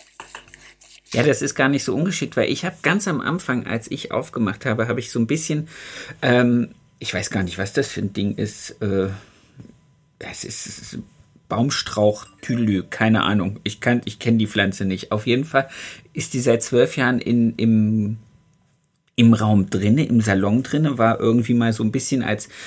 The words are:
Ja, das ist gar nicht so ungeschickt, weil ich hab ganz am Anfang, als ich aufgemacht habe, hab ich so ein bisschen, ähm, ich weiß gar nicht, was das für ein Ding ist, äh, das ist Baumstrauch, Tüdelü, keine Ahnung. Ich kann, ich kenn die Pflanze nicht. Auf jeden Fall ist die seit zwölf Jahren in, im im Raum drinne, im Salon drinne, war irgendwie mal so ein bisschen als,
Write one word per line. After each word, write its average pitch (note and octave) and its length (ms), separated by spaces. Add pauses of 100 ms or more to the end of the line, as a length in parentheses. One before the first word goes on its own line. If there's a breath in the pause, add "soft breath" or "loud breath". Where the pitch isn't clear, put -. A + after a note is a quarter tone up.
(1120 loud breath)
Ja, A#2+ 120
das C#3 180
ist C#3 140
gar C3+ 120
nicht C#3 140
so - 120
ungeschickt, D#3 420
weil - 120
ich - 160
hab F3+ 200
ganz F#3+ 240
am D#3 120
Anfang, C3 460
als A2 240
ich - 220
aufgemacht A2 520
habe, A2 220
hab A#2+ 100
ich B2 140
so - 80
ein A#2 80
bisschen, D3+ 420 (540 loud breath)
ähm, B2 460 (320)
ich - 120
weiß F#2 180
gar F#2+ 120
nicht, F2 160
was G2+ 140
das C#3 160
für - 120
ein G2+ 120
Ding G2 240
ist, - 440
äh, G2 280 (1120 loud breath)
das - 240
ist - 540 (500)
Baumstrauch, G#2+ 760 (160)
Tüdelü, G#2+ 460
keine A2 360
Ahnung. G2+ 400
Ich - 160
kann, A#2+ 240
ich - 160
kenn A#2 180
die G#2+ 80
Pflanze G2+ 380
nicht. F#2 260
Auf G#2+ 160
jeden B2+ 180
Fall C#3 240 (440 loud breath)
ist - 200
die C3 80
seit A#2 220
zwölf B2 340
Jahren B2+ 220
in, A#2 380
im A2 640 (1000)
im A#2 140
Raum G#2+ 340
drinne, G#2+ 380
im A#2 160
Salon G#2 400
drinne, D3 340
war A2+ 240
irgendwie A2+ 320
mal A#2 220
so A2 100
ein A2 80
bisschen C3+ 300
als, - 260 (180 loud breath)